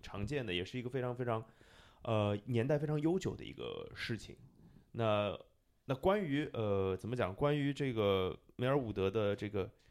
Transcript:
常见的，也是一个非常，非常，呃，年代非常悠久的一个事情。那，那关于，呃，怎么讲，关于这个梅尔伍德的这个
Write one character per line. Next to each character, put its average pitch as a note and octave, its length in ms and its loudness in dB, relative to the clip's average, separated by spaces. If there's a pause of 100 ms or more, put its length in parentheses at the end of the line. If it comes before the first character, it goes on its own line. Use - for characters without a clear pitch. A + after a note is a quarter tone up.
常 G2+ 240 -8
见 C3+ 200 -4
的， A2 80 -2
也 F2 120 0
是 B2+ 120 -8
一 B2 40 -4
个 A#2+ 80 -4
非 C3+ 120 -2
常， B2 140 -2
非 B2+ 80 -4
常， A2+ 220 0 (580)
呃， G#2 420 2
年 A#2+ 200 2
代 D3 120 2
非 D3+ 100 -2
常 D3+ 120 0
悠 E3 200 2
久 - 160 -4
的 - 80 -12
一 - 100 -10
个 A1 420 -8
事 A#2 220 -4
情。 - 180 -12 (580)
那， G#2 440 2 (480)
那 - 100 0
关 G3+ 260 2
于， D3 320 0
呃， G2 440 2
怎 F#2+ 100 -8
么 A#2+ 80 -4
讲， G2 180 0
关 D3 240 2
于 C#3 160 0
这 C3+ 200 -2
个 G2 440 2 (200)
梅 A#2+ 80 0
尔 C#3 120 4
伍 A#2 140 -2
德 G2 180 2
的 G2+ 260 2
这 G#2 120 -4
个 G2+ 220 -2 (220)